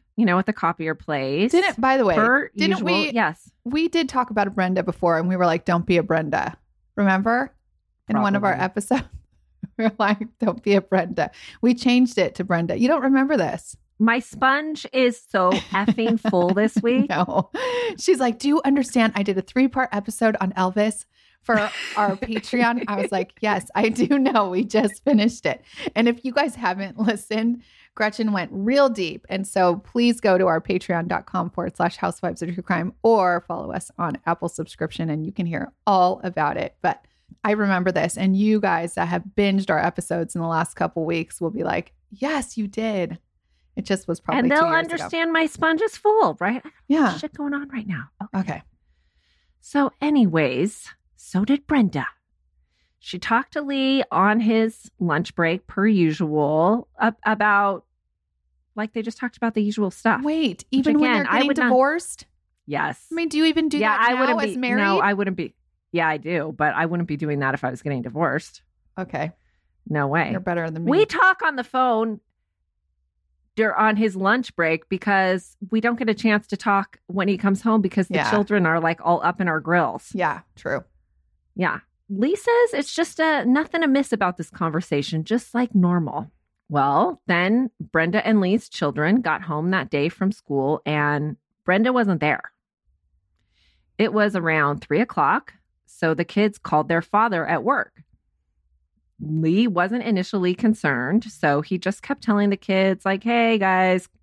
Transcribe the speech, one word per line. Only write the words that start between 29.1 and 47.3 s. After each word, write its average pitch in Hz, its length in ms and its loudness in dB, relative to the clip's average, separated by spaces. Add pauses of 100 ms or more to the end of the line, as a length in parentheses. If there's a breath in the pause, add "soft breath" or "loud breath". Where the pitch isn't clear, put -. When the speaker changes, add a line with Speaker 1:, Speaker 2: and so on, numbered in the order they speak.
Speaker 2:
And 190 160 -4
so 180 320 2
please 240 440 0
go 190 160 4
to 185 100 4
our 165 140 2
patreon 180 480 -2
dot - 160 -4
com 180 240 -6
forward 175 260 -6
slash 175 220 -2
housewives 175 440 -4
of 170 120 -6
true 175 100 -8
crime 175 300 -4 (100)
or 185 440 4
follow - 260 -8
us - 260 -10
on 214 260 -4
Apple 170 220 -2
subscription - 600 -8
and 156 160 -4
you 190 80 -10
can 180 120 -4
hear - 280 -6 (120)
all 185 380 2
about 165 320 -2
it. - 260 -6
But - 220 -2 (400)
I 208 80 0
remember 196 400 2
this. 180 260 -2
And 190 200 2
you 214 240 2
guys 170 320 -2
that 170 160 -2
have 175 140 -2 (120)
binged 196 340 2
our 160 100 2
episodes 170 540 -4
in 175 80 -6
the 165 60 -4
last 165 280 -2
couple 170 300 -4
weeks 165 360 -6
will 170 100 -2
be 214 140 -6
like, - 260 -4 (180)
"Yes, 277 480 -6
you 214 100 -4
did." 202 520 -6 (560)
It 190 100 -6
just 190 240 -4
was 170 120 -4
probably - 200 -2
Speaker 1:
And 247 100 2
they'll 294 100 4
Speaker 2:
two 330 60 4
years 330 200 0
ago. 330 60 -8
Speaker 1:
understand 330 400 -4
my 330 120 2
sponge 320 360 0
is 440 160 -2
full, 415 440 2
right? 196 160 -2
I 311 120 -14
got - 40 -20 (160)
Speaker 2:
Yeah. 262 280 2
Speaker 1:
shit 302 160 -10